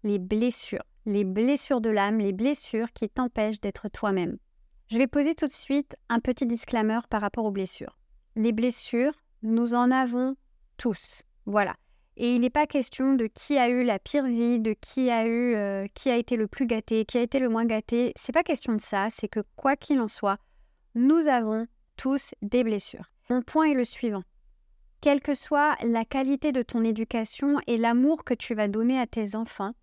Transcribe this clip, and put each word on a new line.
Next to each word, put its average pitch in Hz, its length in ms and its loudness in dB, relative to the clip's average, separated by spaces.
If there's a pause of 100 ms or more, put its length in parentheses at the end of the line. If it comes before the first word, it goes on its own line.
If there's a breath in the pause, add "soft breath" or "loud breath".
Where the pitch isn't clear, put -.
les 208 140 0
blessures. 214 640 -2 (240)
Les 202 180 2
blessures 240 560 2
de 220 120 0
l'âme, 208 260 2
les 202 160 0
blessures 233 580 -2
qui - 160 -6
t'empêchent 220 540 -2
d'être - 260 -8
toi-même. 190 520 -2 (480)
Je 220 100 -2
vais 262 80 4
poser 294 300 0
tout 320 100 -2
de 269 60 -4
suite - 440 -4 (140)
un 233 100 0
petit 240 280 -2
disclaimer 226 540 -2 (100)
par 214 100 -2
rapport 220 240 -4
aux 208 60 0
blessures. - 480 -8 (360)
Les 220 160 2
blessures, 240 600 0 (300)
nous 233 320 2
en 240 160 4
avons 254 440 0 (420)
tous. - 440 -6 (240)
Voilà. 202 300 0 (420)
Et 240 160 2
il 240 80 4
n'est 247 80 2
pas 302 160 2
question 269 480 0
de 233 140 2
qui - 320 0
a 240 100 6
eu 247 140 2
la 240 160 2
pire 285 260 0
vie, 233 340 2
de 220 140 0
qui 254 380 -2
a 226 160 2
eu, 233 260 2
euh, 196 400 -2
qui - 160 -2
a 240 80 2
été 240 180 0
le 220 120 0
plus - 180 -2
gâté, 220 400 0
qui - 140 -2
a - 20 2
été 247 160 0
le 254 120 2
moins 226 160 2
gâté. 233 500 0
C'est - 180 -10
pas 330 80 4
question 269 320 -2
de 214 80 -2
ça, 202 300 -2
c'est - 160 -8
que 214 140 -4 (140)
quoi 269 200 0
qu'il 277 260 0
en 220 60 -2
soit, 202 320 -2 (560)
nous 302 320 4
avons 226 400 2 (280)
tous - 460 -2
des 240 220 2
blessures. - 480 -4 (180)
Mon 247 140 2
point 311 220 2
est 294 100 4
le 247 100 2
suivant. 208 380 -4 (760)
Quelle 285 220 4
que 285 140 -2
soit 294 480 2
la 233 220 0
qualité 269 460 0
de 247 120 0
ton 226 200 -2
éducation 226 760 -2 (100)
et 233 100 0
l'amour 240 460 2
que - 100 -2
tu 233 220 -4
vas 208 120 0
donner 226 320 2
à 240 60 0
tes 214 300 -4
enfants 220 480 -6